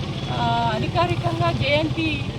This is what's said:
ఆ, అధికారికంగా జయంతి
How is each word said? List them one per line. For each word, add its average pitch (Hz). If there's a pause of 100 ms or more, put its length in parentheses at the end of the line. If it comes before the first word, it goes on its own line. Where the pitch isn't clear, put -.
(300)
ఆ, 233
అధికారికంగా 339
జయంతి 302 (140)